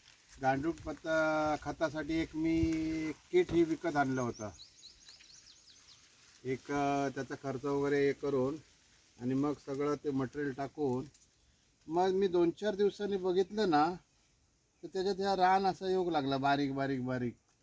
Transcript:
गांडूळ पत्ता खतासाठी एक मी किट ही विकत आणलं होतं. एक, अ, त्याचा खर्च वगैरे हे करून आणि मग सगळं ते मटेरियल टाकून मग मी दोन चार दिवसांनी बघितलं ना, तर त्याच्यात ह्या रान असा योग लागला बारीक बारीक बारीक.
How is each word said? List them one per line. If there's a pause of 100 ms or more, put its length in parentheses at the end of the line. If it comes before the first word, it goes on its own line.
(420)
गांडूळ
पत्ता
खतासाठी
एक
मी (720)
किट
ही
विकत
आणलं
होतं. (2000)
एक,
अ,
त्याचा
खर्च
वगैरे
हे
करून (640)
आणि
मग (140)
सगळं
ते
मटेरियल
टाकून (840)
मग
मी
दोन
चार
दिवसांनी
बघितलं
ना, (880)
तर
त्याच्यात
ह्या
रान
असा
योग
लागला
बारीक
बारीक
बारीक. (280)